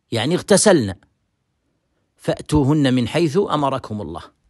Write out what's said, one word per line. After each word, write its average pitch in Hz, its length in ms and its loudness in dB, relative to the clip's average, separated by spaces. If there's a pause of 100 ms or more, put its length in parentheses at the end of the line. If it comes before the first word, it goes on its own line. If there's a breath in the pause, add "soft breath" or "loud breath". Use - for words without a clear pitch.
(120)
يعني 123 240 -2
اغتسلن، 170 600 2 (1200)
"فأتوهن 147 760 0
من 120 140 0
حيث 156 300 0
أمركم 135 640 -2
الله"، 80 200 -12 (280)